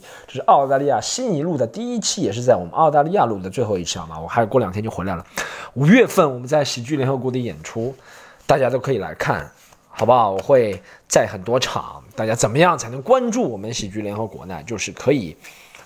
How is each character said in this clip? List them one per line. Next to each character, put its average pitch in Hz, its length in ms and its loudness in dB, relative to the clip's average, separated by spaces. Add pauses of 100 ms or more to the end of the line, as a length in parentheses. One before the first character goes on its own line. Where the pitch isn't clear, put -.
(280)
这 - 60 -18
是 127 80 -8
澳 147 260 4
大 135 100 2
利 143 80 0
亚 123 160 2
悉 - 220 -6
尼 180 180 -2
录 156 160 -2
的 123 80 0
第 240 300 -6
一 226 40 -4
期， - 220 -4
也 107 100 0
是 120 120 -6
在 120 100 6
我 90 100 0
们 87 100 -10
澳 156 180 4
大 147 100 6
利 160 120 0
亚 190 120 4
录 107 140 -2
的 92 100 -8
最 127 140 -2
后 104 160 -2
一 87 40 -6
期， 82 140 -8
好 85 80 -10
吗？ 80 140 -14
我 82 80 -8
还 117 140 0
有 110 60 2
过 104 120 2
两 95 120 0
天 104 120 -6
就 110 80 -6
回 87 140 -6
来 98 100 -4
了。 - 100 -10 (480)
五 139 140 0
月 226 180 8
份 160 260 2
我 123 60 -6
们 123 100 -12
在 147 160 2
喜 123 200 -6
剧 143 120 -6
联 131 140 0
合 135 80 0
国 127 140 -4
的 127 80 -2
演 98 240 -6
出， 117 320 -6 (500)
大 131 140 4
家 127 100 4
都 127 80 0
可 135 160 -2
以 110 60 -2
来 82 160 -8
看， 98 340 -4 (400)
好 - 160 -4
不 117 80 6
好？ 110 200 4
我 98 40 -4
会 113 420 2 (280)
在 127 180 4
很 101 160 -8
多 117 180 0
场。 - 440 -8 (140)
大 110 80 -2
家 110 80 0
怎 110 160 0
么 117 80 -4
样 170 180 4
才 117 140 -8
能 127 140 -10
关 247 260 2
注 220 180 -2
我 117 80 -6
们 104 160 -8
喜 107 160 -8
剧 101 140 -8
联 101 160 -6
合 110 80 -4
国 65 220 -12
呢？ 87 180 -10
就 110 100 -8
是 95 160 -8
可 - 200 0
以， 101 260 -2 (480)